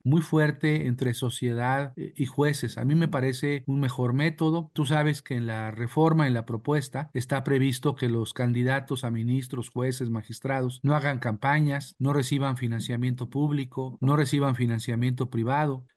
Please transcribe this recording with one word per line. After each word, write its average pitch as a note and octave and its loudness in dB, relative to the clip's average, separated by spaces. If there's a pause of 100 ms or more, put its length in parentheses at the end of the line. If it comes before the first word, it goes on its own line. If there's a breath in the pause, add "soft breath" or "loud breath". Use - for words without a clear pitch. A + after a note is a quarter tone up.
muy D#3 4
fuerte D3+ 2
entre B2 0
sociedad, B2 -2
eh, - -10
y B2+ -2
jueces. C#3+ 0
A - -2
mí D3 4
me E3 4
parece C3+ -2
un C#3 0
mejor B2+ 0
método. D#3+ 0
Tú D3+ -2
sabes D3+ 2
que C3 -6
en A#2 -2
la A2 -4
reforma, D3+ 4
en B2 4
la A2+ 0
propuesta, C#3+ -4
está C3 -2
previsto C3+ 2
que B2 0
los A#2 0
candidatos B2+ 0
a A#2 -4
ministros, A#2+ -2
jueces, B2+ -2
magistrados B2+ -4
no D3 2
hagan C#3+ -2
campañas, C#3+ 0
no C#3 0
reciban C3+ 0
financiamiento B2 -4
público, C#3 -4
no C#3 4
reciban C#3+ 2
financiamiento B2 0
privado, C3 0 (120)